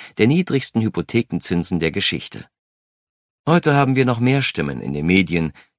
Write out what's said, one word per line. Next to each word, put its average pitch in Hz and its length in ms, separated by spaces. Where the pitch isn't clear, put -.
der 110 100
niedrigsten 135 540
Hypothekenzinsen 90 1000
der 80 120
Geschichte. - 560
Heute 156 280
haben 135 200
wir 131 100
noch 120 140
mehr 131 220
Stimmen 71 400
in 67 120
den 73 120
Medien, 85 460